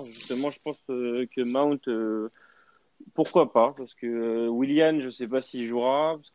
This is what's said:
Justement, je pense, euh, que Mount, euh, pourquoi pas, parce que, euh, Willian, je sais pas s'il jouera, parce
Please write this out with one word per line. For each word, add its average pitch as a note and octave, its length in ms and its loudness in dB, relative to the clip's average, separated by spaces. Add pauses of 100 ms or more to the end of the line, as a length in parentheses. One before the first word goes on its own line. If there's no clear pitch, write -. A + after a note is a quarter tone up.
Justement, B2+ 440 -4
je C3+ 140 -14
pense, D3 260 -8
euh, B2 360 -2 (100)
que C3 60 0
Mount, C3+ 440 0
euh, A2 440 -2 (840)
pourquoi D#3 380 4
pas, B2 240 6
parce B2+ 180 -12
que, - 120 -10
euh, A#2 420 0
Willian, C#3+ 520 2
je B2+ 100 -6
sais A#2+ 160 -8
pas B2 160 -2
s'il A#2+ 260 -8
jouera, C3 480 0
parce D3+ 180 -20